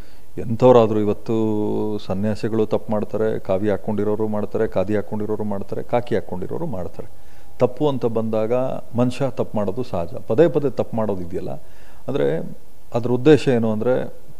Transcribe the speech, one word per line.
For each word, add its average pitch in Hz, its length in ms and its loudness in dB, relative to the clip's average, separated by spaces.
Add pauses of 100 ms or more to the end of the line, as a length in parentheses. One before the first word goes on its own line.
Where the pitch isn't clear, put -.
(380)
ಎಂಥವ್ರಾದ್ರೂ, 113 640 6
ಇವತ್ತು 104 340 0 (720)
ಸನ್ಯಾಸಿಗಳು 107 600 0
ತಪ್ಪು - 260 -2
ಮಾಡ್ತಾರೆ, 110 460 0
ಕಾವಿ 98 320 0
ಹಾಕ್ಕೊಂಡಿರೋರು 104 580 0
ಮಾಡ್ತಾರೆ, 107 400 -2
ಖಾದಿ 101 280 0
ಹಾಕ್ಕೊಂಡಿರೋರು 104 480 -2
ಮಾಡ್ತಾರೆ, 104 380 -4
ಕಾಕಿ - 320 0
ಹಾಕ್ಕೊಂಡಿರೋರು 175 520 -2
ಮಾಡ್ತಾರೆ. 92 420 -4 (500)
ತಪ್ಪು 139 300 2
ಅಂತ 127 180 0
ಬಂದಾಗ 110 460 0 (420)
ಮನುಷ್ಯ 123 360 0
ತಪ್ಪು 113 260 -2
ಮಾಡೋದು 104 260 0
ಸಹಜ. 85 320 -2
ಪದೇ 135 340 4
ಪದೇ 139 220 0
ತಪ್ಪು 110 260 -2
ಮಾಡೋದು 107 240 0
ಇದೆಯಲ್ಲ, 87 300 -4 (580)
ಅಂದ್ರೆ 143 460 -2 (400)
ಅದ್ರ 117 160 0
ಉದ್ದೇಶ 131 380 6
ಏನು 113 240 2
ಅಂದ್ರೆ, 120 400 0 (280)